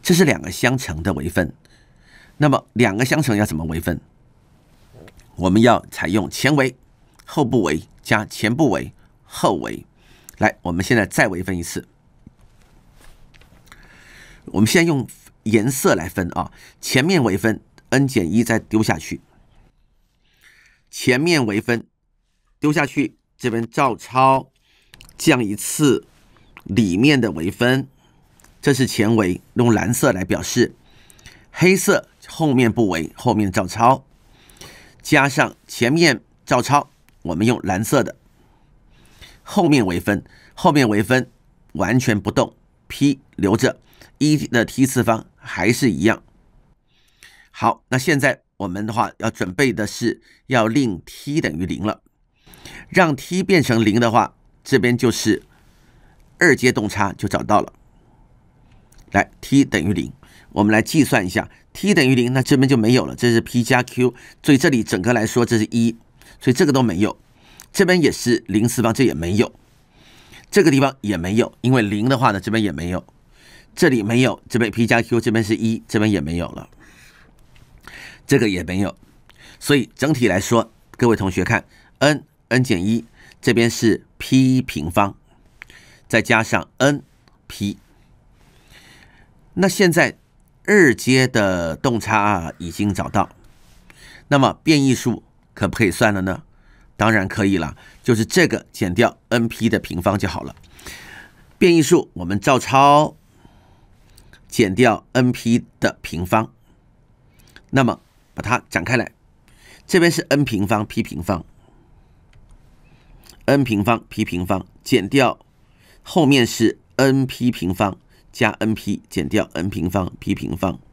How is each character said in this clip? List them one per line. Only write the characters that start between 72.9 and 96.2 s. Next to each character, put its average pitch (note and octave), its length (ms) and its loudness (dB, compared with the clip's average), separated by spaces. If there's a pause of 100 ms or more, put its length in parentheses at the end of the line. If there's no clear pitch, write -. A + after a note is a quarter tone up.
这 - 140 2
里 B2 160 2
没 A#2 200 2
有， G#2+ 260 0
这 A#2+ 100 -2
边 A2+ 100 0
P A2+ 160 -2
加 A#2 160 2
Q， A#2 200 0
这 A#2 100 -2
边 A2+ 100 0
是 G#2 140 0
一， A2+ 320 -4
这 - 100 -4
边 G#2+ 140 2
也 F#2+ 80 0
没 D2+ 160 -6
有 F2 140 -6
了， - 180 -16 (1600)
这 C#3 100 4
个 G#2+ 120 2
也 F2 160 -4
没 F2+ 160 -4
有， G2 160 -4 (640)
所 - 120 0
以 B2+ 220 0
整 D3 160 -2
体 B2 160 2
来 F#2+ 140 2
说， A2+ 320 0 (240)
各 B2 100 2
位 A2 80 4
同 F#2+ 160 -2
学 F#2 140 -2
看， A2 180 -2 (360)
N，N C3 640 -2
减 G2 240 -2
一， A2+ 200 -2 (340)
这 B2 140 0
边 A#2 160 2
是 A2+ 360 0 (120)
P C3 440 2
平 D#2 300 -8
方， G2 240 0 (880)
再 A2 160 0
加 A2 220 2
上 G2+ 240 -4 (120)
N C#3+ 220 2 (460)
P。 - 300 -8 (1800)
那 F#3 120 2
现 F#3 200 2
在 D#3 280 0 (480)
二 F#3 280 6
阶 B2+ 360 2
的 F2+ 480 -2
动 A#2+ 200 -2
差 G#2 220 -2
啊 G2+ 380 -2
已 E2+ 120 -12
经 G2+ 240 -2
找 F2 140 -6
到， G2 220 -2 (960)
那 C#3+ 100 0
么 A#2+ 260 2
变 D3+ 200 4
异 C3+ 100 4
数 - 300 -4 (300)
可 - 120 -4
不 E2+ 120 -4
可 A#2 80 2
以 F2+ 60 2
算 G#2+ 220 0
了 G2 100 -4